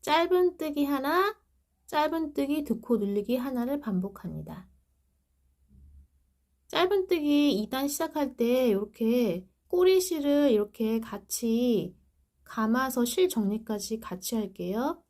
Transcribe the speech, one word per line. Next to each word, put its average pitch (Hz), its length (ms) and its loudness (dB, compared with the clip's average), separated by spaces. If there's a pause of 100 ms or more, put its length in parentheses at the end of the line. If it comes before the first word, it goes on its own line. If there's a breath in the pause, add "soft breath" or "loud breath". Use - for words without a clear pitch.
짧은뜨기 330 840 0
하나, 302 500 0 (520)
짧은뜨기 302 760 -2
두 233 160 -4
코 - 160 -2
늘리기 208 400 -2
하나를 254 460 -4
반복합니다. 185 880 -8 (2000)
짧은뜨기 294 920 2
이 214 80 -4
단 269 200 -2
시작할 294 480 -2
때 240 320 2
이렇게 208 760 0 (220)
꼬리실을 330 840 4
이렇게 220 500 0
같이 226 920 -2 (520)
감아서 247 580 0
실 359 240 2
정리까지 220 720 -2
같이 - 360 -8
할게요. 214 760 -4